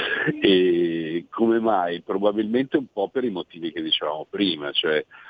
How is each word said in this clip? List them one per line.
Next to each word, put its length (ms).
E 920
come 300
mai? 400
Probabilmente 760
un 160
po' 160
per 160
i 60
motivi 420
che 100
dicevamo 460
prima, 440
cioè 320